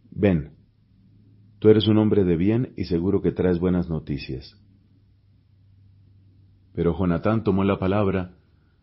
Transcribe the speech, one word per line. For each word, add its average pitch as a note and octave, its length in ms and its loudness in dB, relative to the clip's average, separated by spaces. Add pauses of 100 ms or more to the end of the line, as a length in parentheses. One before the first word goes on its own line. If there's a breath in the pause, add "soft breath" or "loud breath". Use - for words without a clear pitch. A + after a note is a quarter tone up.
(120)
"Ven, F#2 440 0 (1040)
tú - 80 2
eres G#2+ 200 6
un G#2+ 100 4
hombre G#2 260 2
de F2 140 2
bien A2 400 -2
y F#2+ 80 -6
seguro F#2 360 -2
que F2 120 -2
traes F2+ 260 0
buenas F2+ 300 -2
noticias". C#2+ 680 -10 (2250)
Pero E2+ 240 0
Jonatán G2 460 0
tomó G2 220 0
la G2 120 0
palabra F#2+ 600 -2 (460)